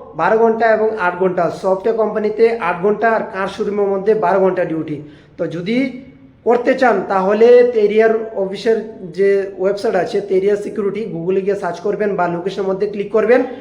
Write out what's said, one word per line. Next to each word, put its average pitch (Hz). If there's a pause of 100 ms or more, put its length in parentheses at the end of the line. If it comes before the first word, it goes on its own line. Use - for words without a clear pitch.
(160)
বারো 180
ঘন্টা 226
এবং 220
আট 180
ঘন্টা, 180
সফটওয়্যার 190
কোম্পানিতে 214
আট 175
ঘন্টা 214
আর 220
কার 190
শোরুমের 202
মধ্যে 196
বারো 175
ঘন্টা 185
ডিউটি। 151 (360)
তো 175
যদি 214 (420)
করতে 247
চান, 226
তাহলে 220
তেরিয়ার 214 (240)
অফিসের 202 (360)
যে 196
ওয়েবসাইট 202
আছে, 185
তেরিয়া 196
সিকিউরিটি, 202
Google-এ 180
গিয়ে 190
সার্চ 175
করবেন 202
বা 175
লোকেশনের 185
মধ্যে 190
ক্লিক 196
করবেন, 220 (180)